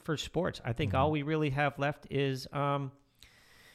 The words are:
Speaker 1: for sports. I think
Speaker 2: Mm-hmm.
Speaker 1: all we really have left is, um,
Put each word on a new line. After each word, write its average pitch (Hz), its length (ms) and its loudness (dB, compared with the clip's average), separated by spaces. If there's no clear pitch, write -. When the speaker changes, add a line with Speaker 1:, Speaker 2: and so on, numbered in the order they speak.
Speaker 1:
for 160 140 0
sports. - 460 -2
I 123 100 -2
think 104 180 0
Speaker 2:
Mm-hmm. 131 100 4
Speaker 1:
all 151 100 4
we 147 120 0
really 151 280 2
have 143 280 0
left 143 320 -2
is, 139 420 0
um, 143 380 -2